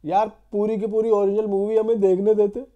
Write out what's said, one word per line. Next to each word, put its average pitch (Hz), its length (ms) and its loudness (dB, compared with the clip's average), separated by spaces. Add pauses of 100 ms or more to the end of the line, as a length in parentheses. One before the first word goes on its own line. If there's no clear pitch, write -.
यार 196 220 0
पूरी 214 500 -4
की 208 100 -4
पूरी 220 220 0
ओरिजिनल 208 380 2
मूवी 202 300 -2
हमें 220 220 0
देखने 196 360 2
देते 208 240 0 (160)